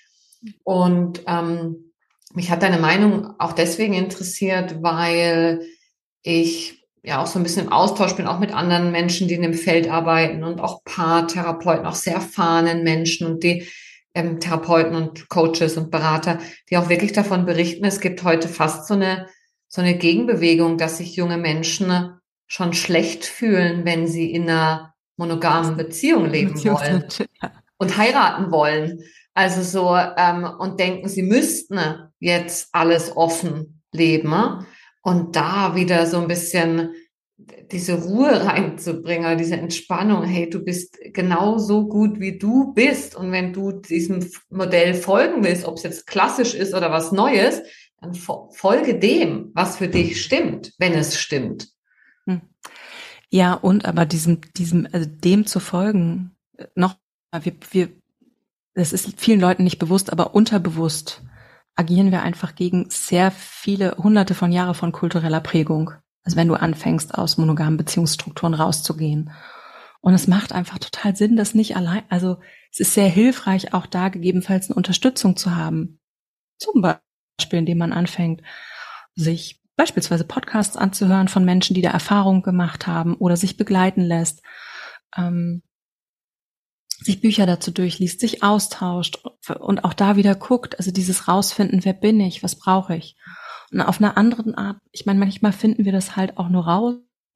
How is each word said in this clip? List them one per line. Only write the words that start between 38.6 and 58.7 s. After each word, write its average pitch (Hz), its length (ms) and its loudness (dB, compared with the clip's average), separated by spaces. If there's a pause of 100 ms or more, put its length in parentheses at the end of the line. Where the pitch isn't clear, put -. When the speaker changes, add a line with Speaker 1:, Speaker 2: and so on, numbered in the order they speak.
Speaker 1:
diese 170 180 -2
Entspannung. 175 680 -2
Hey, 175 260 -2
du 196 140 -6
bist 180 340 -6 (140)
genauso 208 760 2
gut, 208 320 2
wie 190 180 -6
du 254 340 2
bist. 262 420 2
Und 185 180 -6
wenn 185 200 -2
du 196 200 -6
diesem 180 460 -4
F-, - 320 -10
Modell 180 440 2
folgen 233 500 2
willst, 175 200 0
ob 170 120 -8
es - 60 -14
jetzt - 240 -10
klassisch 220 480 0
ist 185 200 -4
oder 175 160 0
was 160 220 -2
Neues, 220 500 2 (380)
dann 175 140 -12
fo-, - 380 -10
folge 226 460 2
dem, 277 560 0
was 175 220 -2
für 185 120 -2
dich 170 340 0
stimmt, - 560 -2
wenn 180 160 2
es 151 240 -2
stimmt. - 500 -6 (580)
Speaker 2:
Hm. 180 160 -4 (840)
Ja, 180 260 4
und 196 300 2
aber 170 220 2
diesem, 165 340 0 (160)
diesem, 170 360 0
also 165 160 -2
dem 190 380 2
zu 185 140 -4
folgen, 180 760 -2 (200)
äh, - 180 -20
noch, 180 220 0 (440)
wir, 170 140 -6 (160)
wir, 180 180 0 (840)